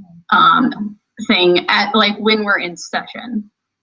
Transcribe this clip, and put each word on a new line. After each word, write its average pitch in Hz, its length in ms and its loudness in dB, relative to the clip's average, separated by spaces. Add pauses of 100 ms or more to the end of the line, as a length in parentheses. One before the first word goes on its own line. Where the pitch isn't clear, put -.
(300)
um, 180 680 2 (280)
thing 180 420 2
at, 208 260 0
like, 208 240 2
when 214 260 0
we're 196 140 0
in 175 180 -8
session. 208 720 -8 (320)